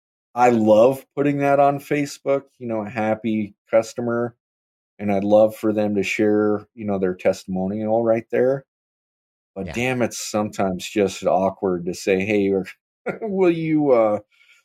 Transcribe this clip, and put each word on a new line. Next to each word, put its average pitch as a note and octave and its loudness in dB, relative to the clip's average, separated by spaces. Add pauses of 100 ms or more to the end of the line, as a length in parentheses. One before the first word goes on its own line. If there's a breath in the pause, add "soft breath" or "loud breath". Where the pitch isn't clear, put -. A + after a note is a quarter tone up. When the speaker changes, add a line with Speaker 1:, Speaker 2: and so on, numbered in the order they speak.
(320)
Speaker 1:
I B2 4
love A2+ 4 (120)
putting C#3+ 0
that C#3+ 2
on C#3+ 2
Facebook, C#3 -4 (140)
you B2 -10
know, A2 -4
a G2+ -10
happy A2 -2 (120)
customer, A#2 -2 (600)
and G#2 -2
I'd G2 0
love G#2+ 4
for A2 -2
them G#2 -2
to G2 2
share, G#2 0
you A2 -12
know, G2+ -2
their F#2 -2
testimonial G2 -2
right A2+ 0
there. B2+ 0 (880)
But F#2+ -8
Speaker 2:
Yeah. E2+ -10
Speaker 1:
damn, B2 -2
it's - -6
sometimes G2+ -4
just G2 -2
awkward F2+ -2
to F2+ -6
say, F#2+ -2
"Hey, G#2 0
or, F#2+ 0 (400)
<laughs> - -8
will F#3+ 0
you, D#3 0
uh, A2 4 (440 soft breath)